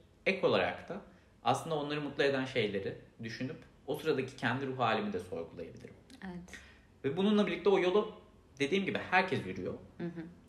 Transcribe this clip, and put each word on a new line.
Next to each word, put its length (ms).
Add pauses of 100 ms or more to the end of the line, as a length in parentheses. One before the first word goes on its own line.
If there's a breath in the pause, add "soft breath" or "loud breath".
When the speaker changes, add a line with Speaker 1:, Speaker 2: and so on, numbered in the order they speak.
(260)
Speaker 1:
Ek 200
olarak 420
da 120 (440 loud breath)
aslında 300
onları 260
mutlu 240
eden 200
şeyleri 540 (240)
düşünüp 340 (300)
o 100
sıradaki 400
kendi 300
ruh 120
halimi 340
de 80
sorgulayabilirim. 760 (300)
Speaker 2:
Evet. 340 (460 loud breath)
Speaker 1:
Ve 120
bununla 300
birlikte 220
o 100
yolu 340 (460)
dediğim 260
gibi 140 (120)
herkes 360
yürüyor. 280 (240)
Speaker 2:
Hı 60
hı. 180 (260)